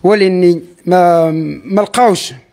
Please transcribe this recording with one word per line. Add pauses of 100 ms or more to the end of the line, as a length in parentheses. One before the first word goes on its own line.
ولكن (240)
ما، (340)
ما
لقاوش (200)